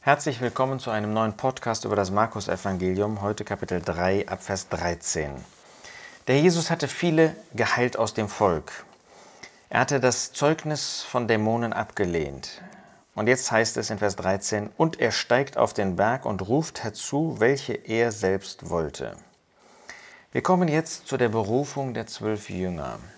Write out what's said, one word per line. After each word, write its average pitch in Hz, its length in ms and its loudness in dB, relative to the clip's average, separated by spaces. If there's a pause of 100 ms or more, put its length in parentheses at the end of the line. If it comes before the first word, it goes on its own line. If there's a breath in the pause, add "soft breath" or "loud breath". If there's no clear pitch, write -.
Herzlich 143 320 2
willkommen 131 400 0
zu 123 100 -6
einem 107 220 -2
neuen 110 220 2
Podcast 123 500 -2
über 104 140 2
das 95 140 2
Markus-Evangelium, 98 1080 0
heute 104 220 -2
Kapitel 92 380 -4
drei 90 480 2
ab 95 120 -6
Vers - 280 -6
dreizehn. 82 640 -2 (960 loud breath)
Der 135 120 6
Jesus 165 300 4
hatte 165 180 0
viele 160 480 4 (180)
geheilt 123 440 2
aus 110 160 2
dem 107 160 0
Volk. - 560 2 (840 loud breath)
Er 117 120 2
hatte 139 180 2
das 120 320 2
Zeugnis 151 680 -2
von 120 260 -2
Dämonen 113 460 2
abgelehnt. 85 880 -4 (540 loud breath)
Und 107 120 0
jetzt 127 240 2
heißt 113 240 2
es 113 140 -4
in 107 80 -4
Vers 101 180 0
dreizehn: 101 600 -2
„Und 165 240 0
er 113 100 2
steigt - 460 0
auf 113 160 4
den 95 240 0
Berg 113 280 2
und 95 220 -2
ruft 143 380 -2
herzu, 143 540 -4
welche 127 340 4
er 113 400 0
selbst 98 560 -2
wollte.“ 71 480 -4 (1120 loud breath)
Wir 123 100 0
kommen 180 280 4
jetzt 156 400 -2
zu 131 80 -2
der 120 100 4
Berufung 120 680 0
der 113 140 -6
zwölf 107 420 -4
Jünger. 85 500 -4 (180)